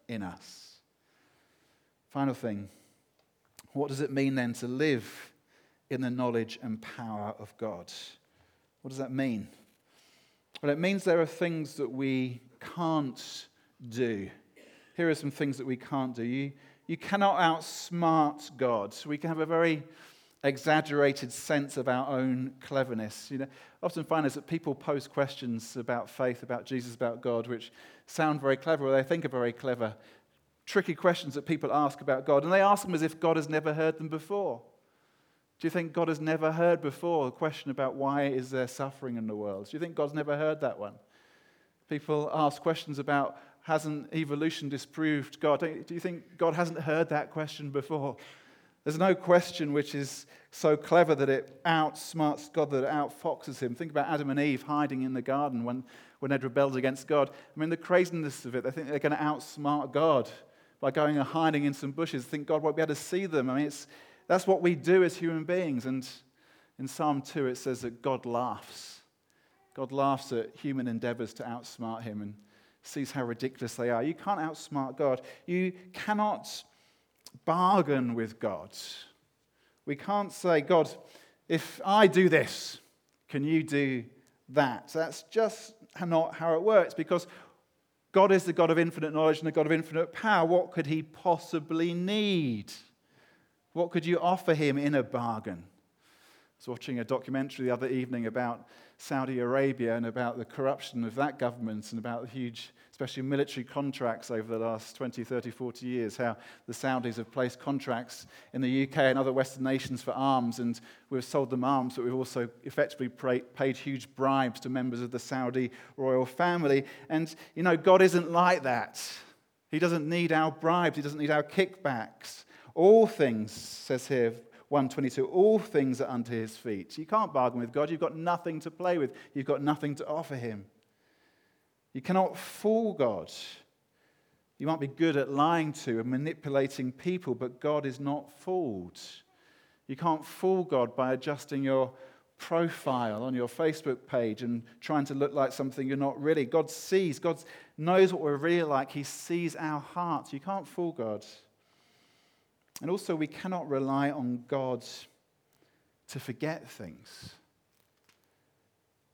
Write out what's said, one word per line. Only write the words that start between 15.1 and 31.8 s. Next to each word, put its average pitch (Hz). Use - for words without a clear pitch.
some 147
things 139
that 135
we 127
can't 127
do. 120
You, 135
you 165
cannot 196
outsmart 160
God. 120
We 147
can 165
have 160
a 160
very 165
exaggerated 143
sense 143
of 131
our 127
own 131
cleverness. 120
You 135
know, 135
I -
often 170
find 156
is 127
that 143
people 160
pose 143
questions 131
about 120
faith, 127
about 120
Jesus, 123
about 117
God, 117
which 117
sound 151
very 135
clever, 147
or 135
they 135
think 165
are 147
very 120
clever, 113
tricky 175
questions 165
that 143
people 156
ask 143